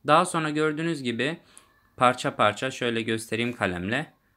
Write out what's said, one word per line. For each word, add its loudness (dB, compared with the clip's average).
Daha 6
sonra -2
gördüğünüz -2
gibi -2
parça 2
parça 2
şöyle -2
göstereyim -2
kalemle. -4